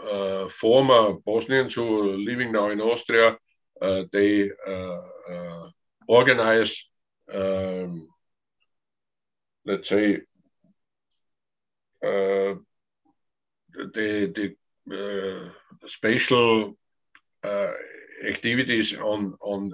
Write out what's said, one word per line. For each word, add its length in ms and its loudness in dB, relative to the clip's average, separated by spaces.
uh, 380 -4
former 680 4
Bosnians 480 0
who 380 0
are 40 -6
living 360 -4
now 180 2
in 100 -4
Austria, 560 4
uh, 200 0
they, 380 4
uh, 340 -8
uh, 360 -12
organize, 680 4
um, 760 -4
let's 240 -6
say, 320 2
uh, 500 0
the, 420 -2
the, 180 -6
uh, 560 -8
special, 880 2
uh, 300 -2
activities 680 0
on, 440 -4
on 340 -6